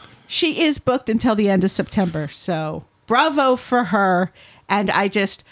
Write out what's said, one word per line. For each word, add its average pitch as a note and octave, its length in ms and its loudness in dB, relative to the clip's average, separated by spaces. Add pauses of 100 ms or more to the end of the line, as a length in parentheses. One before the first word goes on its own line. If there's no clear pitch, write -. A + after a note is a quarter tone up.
(280)
she E4 360 -2
is D4+ 140 0
booked B3+ 320 -2
until A3 260 2
the G3+ 140 2
end F#3+ 140 2
of F#3+ 80 0
September. E3+ 560 -4
So D#3 580 -6 (220)
bravo C4+ 480 2
for B3 300 0
her. F#3 460 2 (380)
And G3 220 0
I G3+ 160 2
just, G3 440 -2